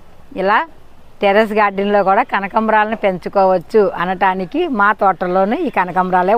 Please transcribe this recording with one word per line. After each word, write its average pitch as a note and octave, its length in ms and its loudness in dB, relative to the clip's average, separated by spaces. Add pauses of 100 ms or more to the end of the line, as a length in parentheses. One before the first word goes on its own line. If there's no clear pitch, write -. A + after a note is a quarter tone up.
(420)
ఇలా G3+ 160 2 (640)
టెర్రస్ G#3 380 2
గార్డెన్లో G3+ 480 0
కూడా G3+ 160 2 (100)
కనకాంబరాలను G#3+ 720 0
పెంచుకోవచ్చు F#3+ 760 0 (200)
అనటానికి F#3 580 -2 (200)
మా G3+ 100 4 (100)
తోటలోనే F#3+ 580 0 (100)
ఈ G#3 100 -6
కనకాంబరాలే F#3 600 0